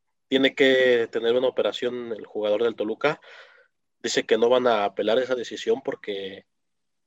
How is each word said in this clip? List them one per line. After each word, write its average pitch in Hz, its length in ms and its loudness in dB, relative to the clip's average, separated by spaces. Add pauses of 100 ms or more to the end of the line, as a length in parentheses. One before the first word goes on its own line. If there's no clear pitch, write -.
(280)
tiene 135 280 2
que 127 560 4
tener 117 240 0
una 127 120 2
operación 120 640 -4
el 101 120 -14
jugador 107 380 -2
del 113 120 0
Toluca. - 440 -4 (800)
Dice 156 240 -2
que 113 120 2
no 117 120 4
van 127 180 4
a 107 180 2
apelar 107 340 0
esa 127 160 -2
decisión 113 480 -4
porque 98 640 -10 (600)